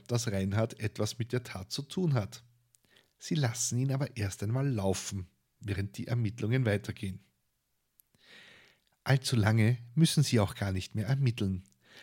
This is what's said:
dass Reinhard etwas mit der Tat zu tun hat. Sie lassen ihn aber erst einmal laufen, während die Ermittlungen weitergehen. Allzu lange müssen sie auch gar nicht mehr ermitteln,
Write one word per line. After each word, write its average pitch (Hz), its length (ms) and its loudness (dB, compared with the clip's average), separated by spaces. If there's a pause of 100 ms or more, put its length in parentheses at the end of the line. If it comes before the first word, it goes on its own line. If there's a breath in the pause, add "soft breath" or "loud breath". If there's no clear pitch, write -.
dass 117 260 -2
Reinhard 98 480 0
etwas 107 380 -4
mit 117 160 -6
der 120 80 -2
Tat - 280 -12
zu 143 120 -6
tun 165 320 -2
hat. 101 280 -4 (760 soft breath)
Sie - 160 -6
lassen 120 440 0
ihn 135 140 0
aber 135 240 -4
erst 101 260 -4
einmal 123 240 0
laufen, 98 600 -2 (340)
während 101 380 -6
die - 80 -6
Ermittlungen 120 580 0
weitergehen. 101 560 -2 (1800 loud breath)
Allzu 135 320 2
lange 110 400 6 (180)
müssen 160 280 4
sie 120 180 4
auch 98 140 2
gar 98 180 -4
nicht 92 220 -4
mehr 104 120 -2
ermitteln, 113 580 0 (380 loud breath)